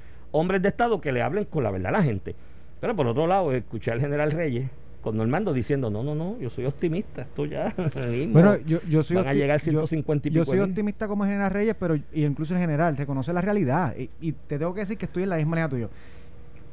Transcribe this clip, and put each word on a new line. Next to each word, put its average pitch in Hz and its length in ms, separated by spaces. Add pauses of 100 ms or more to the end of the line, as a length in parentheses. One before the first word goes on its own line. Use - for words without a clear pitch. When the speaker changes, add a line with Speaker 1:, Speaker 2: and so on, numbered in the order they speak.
(320)
Speaker 1:
hombres 180 280
de 196 100
Estado 233 300
que 139 120
le 120 100
hablen 165 220
con 147 180
la 107 80
verdad 95 240
a 208 40
la 196 40
gente. 113 320 (460)
Pero 220 160
por 143 100
otro 135 220
lado, 180 240
escuché 117 400
al 120 80
general 147 320
Reyes 135 360 (320)
con 110 160
Normando 147 380
diciendo, 127 360
"No, 104 120
no, 147 120
no, 175 260
yo 120 100
soy 123 160
optimista, 165 560
esto 147 240
ya 151 300
<laughs> 139 340
mismo 120 240
Speaker 2:
Bueno, 185 240
yo, 160 300
yo 156 140
soy 170 140
Speaker 1:
van 185 120
a - 20
Speaker 2:
opti-, 139 60
Speaker 1:
llegar 143 240
Speaker 2:
yo, - 40
Speaker 1:
ciento 156 220
cincuenta 151 420
y 151 40
Speaker 2:
yo 160 100
Speaker 1:
pico - 80
Speaker 2:
soy 185 80
Speaker 1:
de 196 60
mil". 190 80
Speaker 2:
optimista 208 360
como 202 160
el 196 60
general 202 220
Reyes, 208 260
pero, 160 180
y 147 280
incluso 151 300
el 180 60
general 160 360
reconoce 135 360
la 175 80
realidad. 175 560
Y, 127 140 (100)
y 156 120
te - 260
tengo 175 160
que 208 60
decir 202 180
que 180 80
estoy 175 160
en 196 80
la 170 60
misma 160 200
línea 160 120
tuya. 120 200 (840)